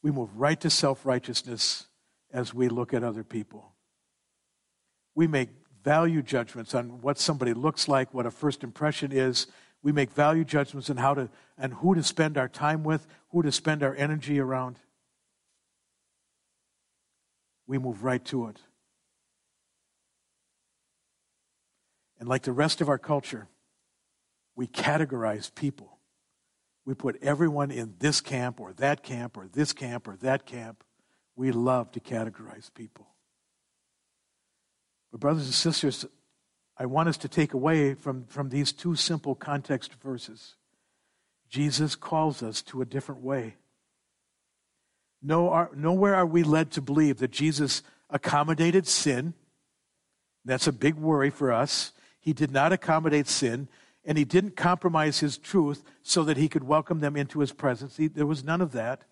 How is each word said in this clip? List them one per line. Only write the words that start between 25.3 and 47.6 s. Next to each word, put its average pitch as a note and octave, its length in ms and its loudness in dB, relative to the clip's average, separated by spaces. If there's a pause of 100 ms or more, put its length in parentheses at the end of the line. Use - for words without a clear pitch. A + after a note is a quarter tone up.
people. - 460 -6 (840)
We C3+ 100 -6
put C#3 260 -6
everyone C#3+ 500 0
in A#2 280 -8
this D3 220 2
camp B2 380 -4
or F#2+ 140 -16
that C#3 300 0
camp B2 340 -10
or G2 140 -16
this D3 220 -2
camp B2 340 -8
or G2 100 -14
that C3 280 0
camp. A2+ 380 -16 (520)
We C3 160 -2
love A#2+ 400 0
to - 80 -10
categorize A2 720 -10
people. - 340 -20 (2000)
But A#2 80 -16
brothers C#3+ 260 0
and B2+ 80 -4
sisters, D3 520 0 (720)
I B2+ 80 -6
want D3+ 240 2
us D#3 80 -2
to - 100 -10
take - 260 0
away C#3+ 420 2
from, C3 300 -8
from C#3 240 -8
these C3+ 220 0
two F3 240 -4
simple D3+ 380 -2
context C#3+ 600 -4
verses. A#2 600 -14 (920)
Jesus D3 460 0
calls D#3 480 -2
us A2 200 -6
to C3 180 -8
a B2+ 40 -2
different C3+ 360 -8
way. B2+ 340 -4 (1700)
No, E3 280 2
our, E3 240 2
nowhere F#3 420 4
are F#3 100 4
we E3+ 180 4
led D#3 280 4
to D3+ 100 -4
believe C#3+ 360 4
that B2 140 -2
Jesus D3 500 0 (280)